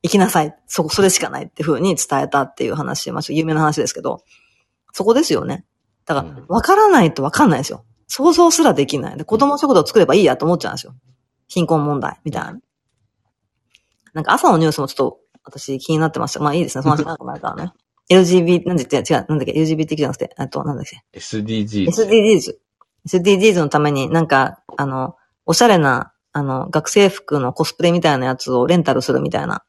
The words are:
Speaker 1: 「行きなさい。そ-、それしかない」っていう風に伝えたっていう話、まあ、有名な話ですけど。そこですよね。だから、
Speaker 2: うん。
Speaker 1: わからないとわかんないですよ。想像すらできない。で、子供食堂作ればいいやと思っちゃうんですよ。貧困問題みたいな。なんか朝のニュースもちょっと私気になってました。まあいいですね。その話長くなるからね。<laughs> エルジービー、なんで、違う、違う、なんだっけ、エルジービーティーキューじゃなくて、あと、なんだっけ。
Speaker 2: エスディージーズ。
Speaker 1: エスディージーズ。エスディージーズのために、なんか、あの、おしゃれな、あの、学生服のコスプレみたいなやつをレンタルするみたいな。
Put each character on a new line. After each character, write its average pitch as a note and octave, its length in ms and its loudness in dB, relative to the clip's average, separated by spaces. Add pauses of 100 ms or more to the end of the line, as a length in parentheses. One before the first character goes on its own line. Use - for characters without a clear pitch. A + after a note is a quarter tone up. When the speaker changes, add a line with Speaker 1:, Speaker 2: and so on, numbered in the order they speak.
Speaker 1:
「行 - 100 -2
き G#3 60 4
な G3 120 4
さ D#3 140 0
い。 D#3+ 120 -10 (100)
そ-、 D#3 220 -4
そ G3+ 140 0
れ F#3+ 80 4
し - 80 0
か - 100 -4
な C3+ 140 -10
い」 - 20 -12
っ F3 40 -18
て - 140 -12
い D3 40 -4
う - 20 -4
風 C#3 140 0
に F#3 120 0
伝 C#3 280 -2
え C#3+ 60 -4
た C#3+ 140 0
っ B2+ 120 -8
て - 100 -6
い A#2 60 -4
う G2 40 -6
話、 C3+ 380 -8
ま - 80 -8
あ、 - 80 -8
有 D#3+ 160 -2
名 D#3+ 80 -2
な D#3 80 0
話 D3+ 160 0
で D3 100 -2
す C#3 60 -6
け - 80 -12
ど。 - 220 -8 (680)
そ F#3+ 120 -6
こ A3 80 6
で C4+ 120 4
す - 100 0
よ G2+ 100 -2
ね。 - 220 -10 (400)
だ D#3 80 -2
か C#3 80 -2
ら、 - 60 -14
Speaker 2:
う D3 40 -18
ん。 C3 160 -20
Speaker 1:
わ A3+ 140 0
か F4 120 4
ら G#4+ 140 6
な D4 160 6
い D#3+ 80 2
と C#3 100 -6
わ C#3+ 80 -2
か C#4+ 160 2
ん G3 40 4
な D3 60 2
い A#2+ 40 -4
で D#3 40 -6
す - 80 -10
よ。 - 120 -14 (240)
想 D#4+ 240 2
像 E4+ 180 6
す D#4 120 2
ら A#3 100 4
で C#3 140 0
き C#3+ 120 -6
な G#2 140 -8
い。 - 60 -14
で、 D3+ 60 -10
子 G#3+ 120 -2
供 C#4+ 220 2
食 C#4 160 2
堂 E3 120 6
作 - 120 2
れ F3+ 80 6
ば C3+ 80 2
い G3+ 60 6
い F#3+ 40 4
や C3 140 2
と D3+ 80 -4
思 F3 80 2
っ - 40 -4
ち - 60 -10
ゃ G#2 60 -6
う - 20 -10
ん - 40 -10
で - 40 -12
す - 60 -16
よ。 - 80 -20 (560)
貧 E3+ 160 -2
困 D#3+ 180 0
問 C#3+ 160 -4
題 - 240 -10
み D#3 60 -6
た - 100 -8
い - 40 -8
な。 - 140 -16 (1600)
な D#3 80 -6
ん - 20 -6
か - 80 0
朝 C#4+ 180 4
の F#3 60 4
ニ D#3+ 80 2
ュ D#3+ 40 4
ー D3+ 40 0
ス - 80 -6
も - 80 -4
ち - 40 -12
ょ - 20 -14
っ - 20 -14
と - 240 -2 (240)
私 C#3 340 -12
気 D#3+ 140 -6
に D#3 60 0
な D#3+ 80 2
っ D#3 60 -2
て - 80 -6
ま D3+ 80 -4
し - 40 -8
た。 - 80 -8
ま D3 100 0
あ C#3+ 40 -4
い F3+ 60 0
い - 20 0
で D3 60 -4
す - 100 -8
ね。 C3+ 40 -6
そ C#3+ 60 2
の - 80 2
話 D3 80 -2
長 D#3+ 140 -10
く - 80 -16
な C3+ 80 -10
る C#3 60 -16
か C3 160 -8
ら D#3 80 -10
ね。 F3+ 80 -10 (180)
<laughs> - 180 -20
エ F3+ 80 8
ル F#3+ 80 8
ジ F3+ 140 4
ー E3+ 60 2
ビ F3 160 2
ー、 E3+ 60 -8
な F3+ 80 -2
ん - 20 0
で、 C#3+ 60 0
違 B2+ 180 -2
う、 - 80 -6
違 E3 60 2
う、 B2 140 -2
な D#3 80 0
ん - 20 0
だ D3+ 40 -4
っ E3 40 -6
け、 - 60 -6
エ D3+ 80 0
ル D#3+ 60 2
ジ D#3+ 80 0
ー - 20 -4
ビ D#3 80 -2
ー D#3 40 -10
テ D#3 60 -4
ィ D3+ 40 -8
ー - 0 -
キ D3 60 0
ュ - 20 -2
ー - 0 -
じ - 0 -
ゃ - 20 -4
な C3 60 -6
く - 20 -14
て、 - 200 -10
あ C3+ 120 -8
と、 C#3+ 160 -8
な C#3 100 -6
ん - 20 -10
だ A#2+ 60 -10
っ - 20 -10
け。 - 280 -20
Speaker 2:
エ - 80 -20
ス G#2+ 240 -8
デ G#2+ 80 -6
ィ A2 100 -2
ー G#2 40 -4
ジ G#2+ 180 -4
ー F3 80 0
ズ。 G3+ 100 0
Speaker 1:
エ G#3+ 40 2
ス G3 40 -2
デ A3+ 60 4
ィ G#3+ 60 -2
ー G#3 80 2
ジ G#3 60 6
ー D#3 40 2
ズ。 - 200 -12 (460)
エ - 20 -12
ス F#3 140 0
デ G3 120 4
ィ - 20 2
ー F3+ 40 -2
ジ G#3 100 4
ー G3 40 2
ズ F3 60 0
の D3+ 80 0
た D3 100 0
め D3 140 0
に、 C3+ 180 -4
な E3 120 2
ん D#3 40 -2
か、 C3+ 380 0 (120)
あ C#3+ 80 -4
の、 C3 300 -6 (320)
お E3 80 0
し - 80 2
ゃ A#3+ 60 6
れ G3 100 6
な、 C3+ 340 0 (200)
あ D3 100 -6
の、 C3 280 -6
学 D#3 180 -4
生 G3+ 200 4
服 - 300 -4
の B2 140 -2
コ D#3+ 120 -2
ス - 100 -8
プ E3 100 -4
レ E3+ 80 4
み F3 80 0
た D#3 120 2
い C3+ 60 0
な B2+ 80 -4
や B2+ 80 -2
つ B2+ 180 -8
を B2 140 2
レ E3+ 80 2
ン F3 80 2
タ C#3 120 0
ル B2+ 80 -2
す - 100 -4
る C3 80 0
み C#3+ 100 -4
た - 100 -4
い C#3+ 60 -8
な。 - 220 -8